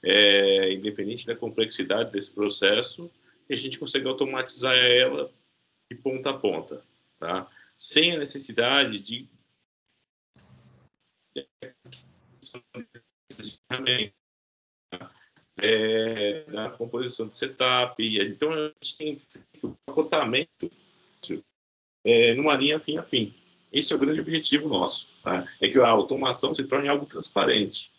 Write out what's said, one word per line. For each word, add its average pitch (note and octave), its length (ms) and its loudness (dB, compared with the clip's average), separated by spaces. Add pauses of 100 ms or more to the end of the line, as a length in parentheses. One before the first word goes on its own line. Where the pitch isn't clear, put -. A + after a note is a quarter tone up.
É, G2 680 6
independente G#2 540 -6
da A#2 80 -4
complexidade A2 760 -2
desse - 200 -6
processo, G#2 760 0 (400)
e C#3+ 60 -6
a - 20 -2
gente B2+ 220 -8
consegue C3 300 -4
automatizar C3 680 -2
ela B2+ 540 4 (640)
de A#2 40 -14
ponta C3+ 360 -4
a - 20 -6
ponta, D#2+ 480 -4 (380)
tá? F2+ 260 -4 (320)
Sem E3 380 2
a - 20 -4
necessidade B2+ 840 -2
de, A#2 280 -14 (4000)
é, A2 840 0
da A2 240 -8
composição A#2 560 -6
de - 100 -14
setup. B2 640 0
E, A2 220 0
então, D3 300 -2
a D3+ 180 -4 (100)
gente - 160 -10
tem D3+ 240 -8 (100)
feito - 360 -14
um - 80 -10 (100)
pacotamento, C#3 840 -2 (1300)
é, A#2 300 6
numa C#3+ 220 2
linha D3 240 0
fim D3+ 180 -4
a E3 60 -6
fim. A#2 320 -4 (360)
Esse C#3+ 220 0
é - 20 0
o - 40 0
grande D3+ 200 2
objetivo D#3 480 -2
nosso, F#2 420 -2 (120)
tá? F2+ 260 -4 (140)
É - 80 2
que C3+ 80 4
a A#2+ 100 8
automação B2+ 680 2
se C#3 80 -4
torne C#3 240 -2
algo C#3+ 180 0
transparente. - 920 -2